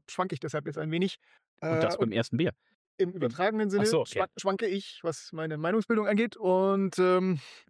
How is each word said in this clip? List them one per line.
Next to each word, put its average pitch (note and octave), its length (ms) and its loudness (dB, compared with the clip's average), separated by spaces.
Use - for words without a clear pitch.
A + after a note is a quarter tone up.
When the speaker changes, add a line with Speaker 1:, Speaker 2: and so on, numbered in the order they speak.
Speaker 1:
schwanke F#3 240 -2
ich C#3 60 -6
deshalb D3 280 -4
jetzt D3 100 -8
ein D#3 140 -4
wenig. F3+ 260 0
Speaker 2:
Und D#3+ 80 -4
das E3+ 120 0
Speaker 1:
Äh, - 20 -6
Speaker 2:
beim A#2+ 120 0
Speaker 1:
und - 40 -2
Speaker 2:
ersten A2+ 240 -2
Bier? E3 140 2
Speaker 1:
im F3+ 120 0
übertragenen G3+ 580 -2
Sinne G3+ 140 2
Speaker 2:
Ach G#3+ 80 2
so, D#3 100 4
okay. - 200 -4
Speaker 1:
schwa-, F#3+ 80 -2
schwanke G3 240 0
ich, G3 380 -6
was - 280 -6
meine D#3+ 260 -6
Meinungsbildung G#3 500 0
angeht G#3+ 280 2
und, G3 640 2
ähm, F#3 420 4